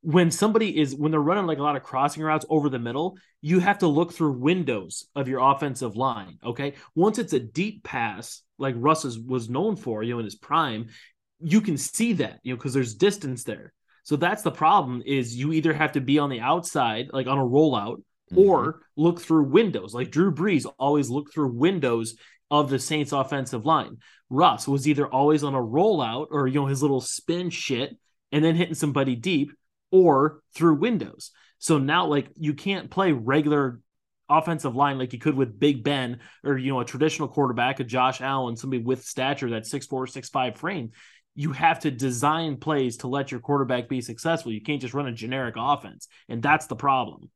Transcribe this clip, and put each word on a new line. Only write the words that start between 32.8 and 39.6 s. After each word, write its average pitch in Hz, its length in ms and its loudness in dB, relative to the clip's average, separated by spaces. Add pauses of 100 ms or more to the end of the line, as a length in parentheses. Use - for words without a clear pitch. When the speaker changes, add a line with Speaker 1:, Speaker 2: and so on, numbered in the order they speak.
Speaker 1:
play 185 220 2
regular 139 680 0 (480)
offensive 156 480 0
line 139 220 2
like 127 160 -6
you 117 40 -12
could 151 160 0
with 123 240 -2
Big 143 240 2
Ben 127 380 -4 (240)
or, 139 140 0
you 131 120 -4
know, 127 100 -2
a 117 40 -4
traditional 151 440 -2
quarterback, 127 520 0
a 131 40 -4
Josh 127 360 0
Allen, 131 360 -4
somebody 127 260 -4
with 127 220 -2
stature, 135 460 -4
that 113 160 -6